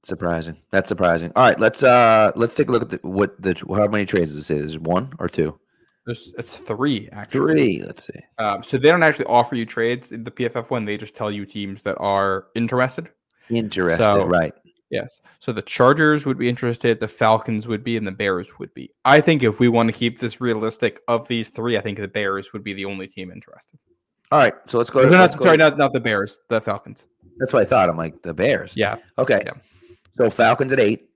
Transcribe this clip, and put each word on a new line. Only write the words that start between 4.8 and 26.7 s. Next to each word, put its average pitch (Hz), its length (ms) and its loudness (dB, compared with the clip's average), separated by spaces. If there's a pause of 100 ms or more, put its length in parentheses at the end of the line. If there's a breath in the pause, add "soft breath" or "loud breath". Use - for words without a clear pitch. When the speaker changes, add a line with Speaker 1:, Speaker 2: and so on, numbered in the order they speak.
Speaker 1:
one 90 360 -2
or 87 100 -6
two? 78 320 -4 (460)
Speaker 2:
There's, - 320 -12
it's - 200 -14
three, 113 540 -6
actually. 139 440 -2
Speaker 1:
Three. 98 280 0
Let's - 220 -16
see. - 140 -18 (180)
Speaker 2:
Um, 104 240 -4
so - 160 -4
they 139 120 4
don't 170 140 4
actually 147 220 0
offer 123 300 2
you 113 100 -4
trades 120 460 -4
in 113 120 -14
the 117 80 -14
P 123 140 -6
F 120 120 -6
F 113 120 -10
one. 117 160 -4
They 104 120 -6
just 104 180 -16
tell 107 160 -6
you 101 140 -8
teams 98 380 -12
that 101 160 -4
are 98 540 -2
interested. 123 560 -2 (400)
Speaker 1:
Interested, 98 540 0
Speaker 2:
So, 101 220 4
Speaker 1:
right. 85 280 0 (360)
Speaker 2:
yes. - 300 -8 (200 soft breath)
So - 120 -8
the 107 100 -8
Chargers 147 640 2
would 135 120 -2
be 120 100 -2
interested, 120 540 -2
the 110 80 -6
Falcons 110 580 0
would 113 160 -6
be, 117 140 -4
and 104 100 -4
the 95 40 -6
Bears 95 460 -4
would - 160 -14
be. 65 160 -16 (140)
I 143 160 6
think 151 240 2
if 110 160 0
we 123 80 6
want 117 220 2
to 110 40 -4
keep 117 260 -4
this 113 200 -8
realistic, 110 680 -4
of 117 180 -2
these 117 220 -4
three, 117 280 -4
I 95 40 -2
think 101 180 -10
the 101 80 -8
Bears 98 460 -6
would 101 100 -12
be 101 100 -10
the 98 120 -10
only 95 200 -10
team 92 260 -16
interested. - 480 -20 (520)
Speaker 1:
All 147 80 4
right, 123 140 4 (120)
so - 120 -4
let's 120 120 0
go 131 120 2
Speaker 2:
Or - 20 8
Speaker 1:
to, 139 80 8
Speaker 2:
not, 185 80 8
Speaker 1:
let's 180 160 6
go 131 80 -2
Speaker 2:
sorry, 156 140 6
Speaker 1:
to 160 60 6
Speaker 2:
not, 143 140 4
not 139 140 2
the 131 80 -2
Bears, 104 400 -4 (100)
the 113 120 0
Falcons. - 440 -10 (320)